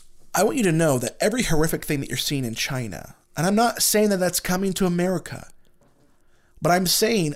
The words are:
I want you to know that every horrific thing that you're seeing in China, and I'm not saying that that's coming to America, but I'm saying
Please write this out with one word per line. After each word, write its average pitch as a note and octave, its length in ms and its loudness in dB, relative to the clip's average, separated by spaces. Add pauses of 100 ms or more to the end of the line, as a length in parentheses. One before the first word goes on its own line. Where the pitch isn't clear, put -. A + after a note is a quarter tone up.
(360)
I G#3 100 4
want C4 120 0
you B3+ 80 0
to F3+ 80 4
know D#3 260 4
that A#2 220 -6
every A3+ 220 0
horrific - 420 2
thing D3 160 -2
that - 80 -8
you're - 80 -8
seeing C3+ 280 -2
in A2+ 100 -6
China, A#2 600 -8 (200)
and D3+ 100 0
I'm G3+ 100 2
not A#3 260 2
saying G#3+ 280 2
that G3 80 0
that's F3 220 0
coming F#3 340 -2
to G3 120 0
America, F3 600 -2 (1120)
but D#3 80 2
I'm F3+ 160 2
saying F#3 500 0